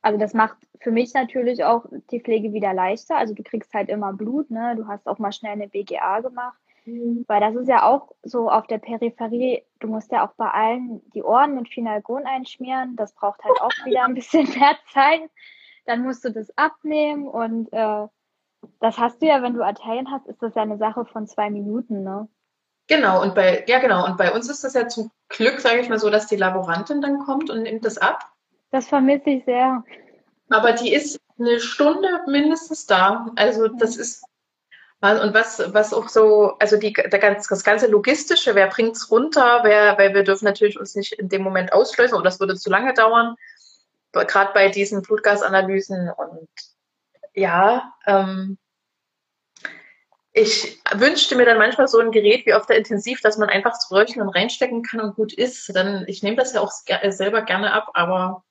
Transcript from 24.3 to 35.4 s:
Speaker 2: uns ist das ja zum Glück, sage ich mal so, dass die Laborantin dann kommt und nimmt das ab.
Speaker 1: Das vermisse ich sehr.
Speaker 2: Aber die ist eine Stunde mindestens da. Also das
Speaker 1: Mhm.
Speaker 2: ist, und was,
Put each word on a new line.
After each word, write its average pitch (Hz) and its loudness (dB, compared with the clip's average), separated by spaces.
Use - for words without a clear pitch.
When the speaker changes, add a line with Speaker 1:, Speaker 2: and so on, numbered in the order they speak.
Speaker 2:
uns 240 -4
ist 294 -10
das 262 -6
ja 240 0
zum 226 -10
Glück, 262 0
sage 240 2
ich 240 -4
mal 220 -2
so, 214 0
dass 214 2
die 214 0
Laborantin 185 -2
dann 277 -2
kommt 277 -4
und 226 -6
nimmt 220 -8
das 208 -4
ab. 247 -2
Speaker 1:
Das 262 -4
vermisse 277 2
ich 262 -2
sehr. 247 0
Speaker 2:
Aber 226 4
die 233 0
ist 294 -2
eine 240 2
Stunde 320 2
mindestens 302 0
da. 202 2
Also 220 2
das 233 -2
Speaker 1:
Mhm. - -10
Speaker 2:
ist, - -12
und 208 2
was, 214 0